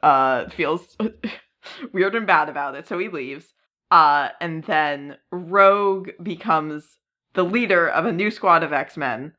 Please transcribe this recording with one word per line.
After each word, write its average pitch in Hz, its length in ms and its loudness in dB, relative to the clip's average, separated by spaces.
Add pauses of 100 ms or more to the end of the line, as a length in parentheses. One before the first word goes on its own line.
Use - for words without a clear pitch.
uh, 135 480 2
feels 160 460 -6 (460)
<laughs> - 500 -20
weird 196 220 0
and 226 120 -4
bad 156 220 2
about 143 280 -8
it, 135 100 -16
so 175 120 -8
he 202 100 -6
leaves. 143 440 -12 (380)
Uh, 147 380 6 (120)
and 165 240 -6
then 143 520 -2 (160)
Rogue 196 800 2 (120)
becomes 160 760 -4 (360)
the 185 100 2
leader 185 440 2
of 160 180 -2
a 226 60 -2
new 202 180 0
squad 170 320 2
of 151 100 -4
X-Men 135 680 -6